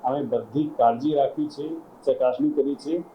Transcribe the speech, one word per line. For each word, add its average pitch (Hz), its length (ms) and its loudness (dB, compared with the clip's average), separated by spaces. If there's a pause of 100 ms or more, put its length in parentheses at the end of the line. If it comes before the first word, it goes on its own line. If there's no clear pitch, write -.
અમે 139 180 0
બધી 147 560 -2
કાળજી 120 360 4
રાખી 143 340 0
છે, 156 260 -8 (300)
ચકાસણી 131 460 2
કરી 143 240 0
છે 160 240 -4 (160)